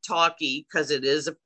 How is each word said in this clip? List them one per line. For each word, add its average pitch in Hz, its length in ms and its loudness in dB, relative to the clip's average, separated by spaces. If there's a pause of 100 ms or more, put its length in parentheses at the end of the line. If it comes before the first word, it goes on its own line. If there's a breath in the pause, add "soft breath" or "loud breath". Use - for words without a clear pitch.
talky 165 640 0
'cause 151 200 0
it 135 120 0
is 143 240 2
a, 170 80 -6 (100)